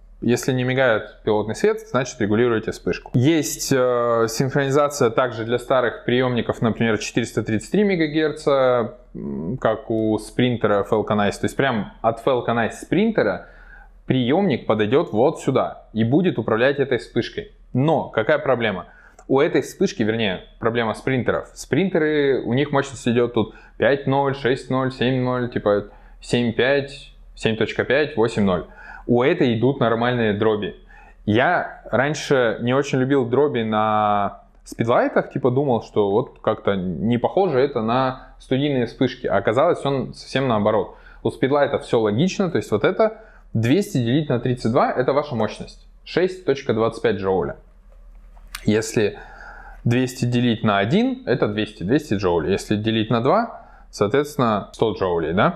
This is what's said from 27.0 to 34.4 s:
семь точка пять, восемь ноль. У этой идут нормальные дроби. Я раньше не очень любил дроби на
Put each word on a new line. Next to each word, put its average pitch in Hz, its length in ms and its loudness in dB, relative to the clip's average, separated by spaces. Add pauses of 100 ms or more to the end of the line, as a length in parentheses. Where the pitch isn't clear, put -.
семь 110 220 0
точка 107 280 0
пять, 143 320 0
восемь 110 280 0
ноль. 90 220 0 (400)
У 120 160 4
этой 143 360 2
идут 127 220 2
нормальные 117 540 2
дроби. 101 420 0 (480)
Я 131 640 0
раньше 127 720 0
не 120 140 0
очень 143 240 0
любил 131 260 2
дроби 127 380 0
на 107 800 0 (220)